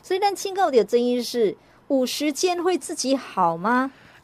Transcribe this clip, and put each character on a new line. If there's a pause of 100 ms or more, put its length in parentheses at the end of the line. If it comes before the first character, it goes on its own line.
所
以
咱
请
教
到
曾
医
师， (340)
五
十
肩
会
自
己
好
吗？ (320)